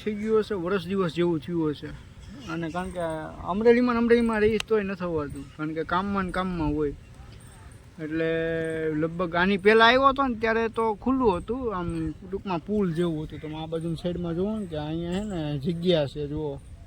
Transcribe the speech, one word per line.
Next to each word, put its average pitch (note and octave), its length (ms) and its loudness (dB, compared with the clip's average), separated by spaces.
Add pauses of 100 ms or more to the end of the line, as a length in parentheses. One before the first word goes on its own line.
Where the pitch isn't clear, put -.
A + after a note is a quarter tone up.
થઈ G#3+ 100 -2
ગયું G#3+ 260 2
હશે G#3 140 -2
વર્ષ F3+ 320 -2
દિવસ F#3 280 0
જેવું E3+ 260 2
થયું E3 300 0
હશે. D3 160 -6 (680)
અને E3 180 -4
કારણ F3+ 200 -4
કે F3+ 80 -8 (460)
અમરેલીમાં A#3 500 6
ને A#3 60 2
અમરેલીમાં A#3 400 4
રહીશ G#3+ 280 4
તોય A3 140 4
નથી F#3+ 220 -4
આવડતું, C#3+ 400 -4 (120)
કારણ D#3 180 -4
કે D#3+ 80 -2
કામમાં F#3+ 420 0
ને F3 60 -4
કામમાં F3 380 -2
હોય. D3 220 0 (1120)
એટલે D#3+ 240 -2 (720)
લગભગ E3 420 -2
આની F#3+ 200 4
પહેલાં A3 320 8
આવ્યો C4 200 6
હતો C4+ 180 2
ને A#3+ 80 0
ત્યારે A3+ 340 0
તો A3+ 260 0
ખુલ્લું A#3+ 420 2
હતું, A3 400 -4
આમ E3 340 -4
ટૂંકમાં F#3 480 -6
પુલ G3 340 0
જેવું D#3 340 -2
હતું. D3 140 -12
તમે D#3 220 -8
આ D#3+ 40 -8
બાજુની E3 300 -4
સાઈડમાં F3 380 -4
જુઓ G#3 240 -2
ને G3+ 80 -6
કે D#3+ 100 -8
અહીંયા D#3+ 360 -4
છે G3+ 120 -2
ને D#3 340 -4
જગ્યા E3+ 480 2
છે, D3 200 -6
જુઓ D3 340 -6 (260)